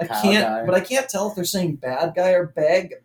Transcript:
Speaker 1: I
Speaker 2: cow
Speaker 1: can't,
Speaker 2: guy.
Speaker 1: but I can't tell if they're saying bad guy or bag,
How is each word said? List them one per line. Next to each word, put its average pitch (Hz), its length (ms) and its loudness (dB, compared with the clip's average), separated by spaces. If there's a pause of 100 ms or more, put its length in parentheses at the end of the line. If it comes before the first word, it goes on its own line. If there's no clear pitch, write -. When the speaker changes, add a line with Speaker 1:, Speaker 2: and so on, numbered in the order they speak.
Speaker 1:
I - 60 -2
Speaker 2:
cow 110 160 -4
Speaker 1:
can't, 208 220 4
Speaker 2:
guy. 117 220 -2
Speaker 1:
but 180 80 2
I 185 60 4
can't 254 280 -2
tell 202 220 -4
if - 60 -10
they're 180 80 -4
saying 170 320 -2
bad 131 400 -4
guy 180 160 2
or 180 140 2
bag, 175 480 0 (100)